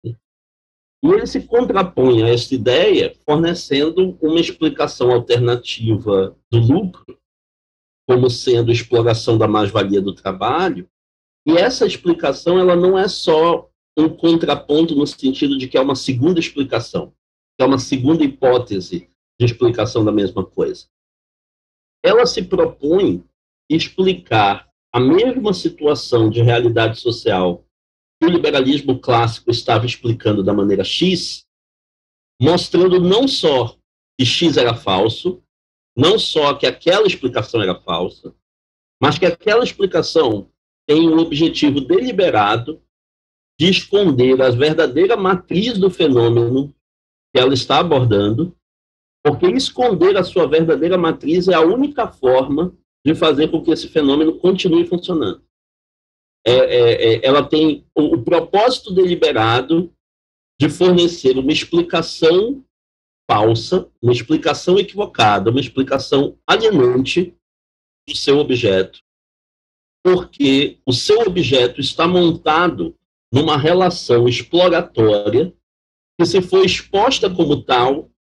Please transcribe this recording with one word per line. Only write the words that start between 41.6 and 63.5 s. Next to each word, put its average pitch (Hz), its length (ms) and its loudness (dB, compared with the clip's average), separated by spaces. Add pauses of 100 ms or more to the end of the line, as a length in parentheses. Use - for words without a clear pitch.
deliberado 147 1000 0 (760)
de 175 120 2
esconder 135 720 2
a 127 80 2
verdadeira 156 680 0
matriz 196 600 -2
do 190 100 2
fenômeno 123 840 0 (600)
que 127 60 2
ela 135 140 2
está 135 240 -2
abordando, 123 760 0 (720)
porque 147 220 0
esconder 202 720 0
a 180 80 0
sua 170 220 -2
verdadeira 160 520 0
matriz 165 500 -2
é 180 60 2
a 160 60 2
única 233 480 0
forma 139 680 -2 (280)
de 156 100 2
fazer 156 360 0
com 160 120 -4
que 170 80 0
esse - 180 -2
fenômeno 151 500 0
continue 175 480 0
funcionando. 165 560 -6 (1040)
É, 117 80 2
é, 117 600 2
é, 110 120 -2
ela 143 180 2
tem 156 420 0 (100)
o, 160 200 0
o - 60 -6
propósito 190 720 0
deliberado 156 1000 0 (680)
de 147 80 2
fornecer 170 720 2
uma 135 140 -2
explicação 170 1120 -2 (680)
falsa, 113 580 0 (140)